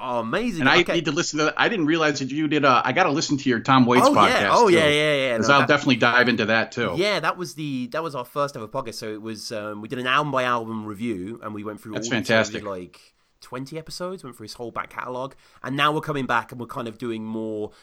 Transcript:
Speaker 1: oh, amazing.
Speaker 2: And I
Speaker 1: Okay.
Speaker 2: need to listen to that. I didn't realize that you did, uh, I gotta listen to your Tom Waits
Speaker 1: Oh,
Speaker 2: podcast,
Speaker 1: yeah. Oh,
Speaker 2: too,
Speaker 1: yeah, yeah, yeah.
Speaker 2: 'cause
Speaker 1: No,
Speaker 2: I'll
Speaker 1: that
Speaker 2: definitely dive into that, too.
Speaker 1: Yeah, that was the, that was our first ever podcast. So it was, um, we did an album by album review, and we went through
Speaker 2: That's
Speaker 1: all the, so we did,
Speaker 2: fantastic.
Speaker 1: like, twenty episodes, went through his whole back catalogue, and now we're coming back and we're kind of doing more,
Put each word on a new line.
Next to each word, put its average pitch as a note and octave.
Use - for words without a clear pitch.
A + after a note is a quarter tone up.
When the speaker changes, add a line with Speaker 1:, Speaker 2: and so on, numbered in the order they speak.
Speaker 1:
oh, B2
amazing. E3
Speaker 2:
And C3
I E3
Speaker 1:
Okay. E3+
Speaker 2:
need E3
to D3
listen D3+
to D#3
that. D3
I C#3
didn't F3+
realize D3+
that C3+
you D#3
did, C#3+
uh, B2+
I B2+
gotta E3+
listen D3
to C3
your A2+
Tom C3
Waits B2
Speaker 1:
Oh, D4
Speaker 2:
podcast, G3+
Speaker 1:
yeah. -
Oh, G3
Speaker 2:
too, F3
Speaker 1:
yeah, D#3+
yeah, D3+
yeah. C3
Speaker 2:
'cause A2+
Speaker 1:
No, C#3
Speaker 2:
I'll C#3
Speaker 1:
that B2+
Speaker 2:
definitely C#3+
dive A#2+
into A#2
that, A2
too. G#2+
Speaker 1:
Yeah, F#3+
that F3+
was F3
the, C#3
that D#3
was D3
our B2
first C#3+
ever A2
podcast. A2+
So A#2+
it G#2+
was, A2
um, G#2
we A2
did B2
an B2+
album C#3+
by C3
album A2+
review, G#2+
and G#2+
we G#2
went G#2
through A2
Speaker 2:
That's G#2+
Speaker 1:
all -
the, B2
so -
we A2
did, -
Speaker 2:
fantastic. G#2+
Speaker 1:
like, F#2
twenty C3+
episodes, F3+
went B2
through A2
his -
whole A#2
back -
catalogue, B2+
and C3+
now D3
we're D3+
coming C#3
back A#2
and B2+
we're A#2
kind A#2+
of G#2+
doing A2+
more, A2